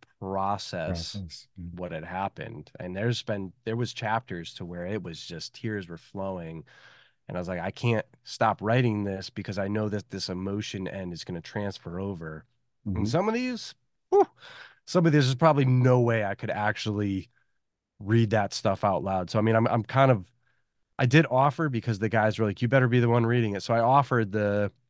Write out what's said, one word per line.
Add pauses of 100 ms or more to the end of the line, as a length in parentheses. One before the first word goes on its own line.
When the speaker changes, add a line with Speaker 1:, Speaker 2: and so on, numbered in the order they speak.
(200)
Speaker 1:
process
Speaker 2:
Process,
yeah.
Speaker 1:
what
had
happened. (100)
And
there's
been, (120)
there
was
chapters
to
where
it
was
just,
tears
were
flowing. (640)
And
I
was
like,
"I
can't (180)
stop
writing
this
because
I
know
that
this
emotion
end
is
gonna
transfer
over." (440)
Speaker 2:
Mm-hmm.
Speaker 1:
And
some
of
these, (360)
whew, (600)
some
of
these,
there's
probably
no
way
I
could
actually (680)
read
that
stuff
out
loud.
So,
I
mean,
I'm,
I'm
kind
of, (720)
I
did
offer
because
the
guys
were
like,
"You
better
be
the
one
reading
it."
So
I
offered
the, (180)